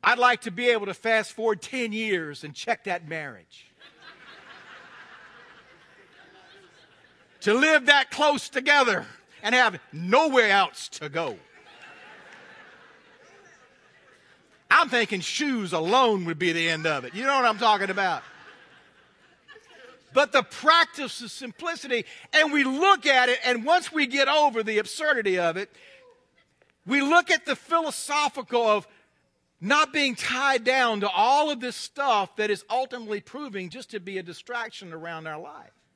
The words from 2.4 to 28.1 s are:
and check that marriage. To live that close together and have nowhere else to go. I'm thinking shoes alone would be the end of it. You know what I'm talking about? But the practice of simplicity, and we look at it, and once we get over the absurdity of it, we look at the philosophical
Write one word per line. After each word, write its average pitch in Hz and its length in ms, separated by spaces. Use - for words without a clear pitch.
and 147 120
check - 300
that 170 220
marriage. 143 600
To 208 120
live 294 320
that 277 240
close 294 400
together 262 560
and 214 100
have 233 260
nowhere 233 560
else 196 400
to - 180
go. 143 300
I'm 294 180
thinking 220 300
shoes 226 520
alone 196 540
would 165 140
be 170 120
the 165 160
end 160 200
of 143 160
it. 123 100
You 208 120
know 277 100
what 262 100
I'm 214 140
talking 202 320
about? 185 320
But 285 180
the 269 100
practice 302 800
of 233 80
simplicity, 262 760
and 311 180
we 285 120
look 302 420
at 254 240
it, 254 140
and 247 220
once 339 260
we 302 160
get 269 200
over 277 360
the 214 160
absurdity 220 580
of 170 200
it, 202 120
we 269 140
look 330 280
at 339 160
the 285 100
philosophical 285 1080